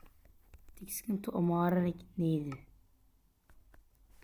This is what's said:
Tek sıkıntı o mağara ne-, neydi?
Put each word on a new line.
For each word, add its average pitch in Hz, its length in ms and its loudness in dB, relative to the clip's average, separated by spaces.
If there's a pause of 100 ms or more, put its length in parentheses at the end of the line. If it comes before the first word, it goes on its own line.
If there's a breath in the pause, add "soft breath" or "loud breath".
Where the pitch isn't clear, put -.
(760)
Tek - 180 -12
sıkıntı 202 380 -4
o 185 100 0
mağara 175 400 4
ne-, 175 120 2 (240)
neydi? 156 400 0 (1700)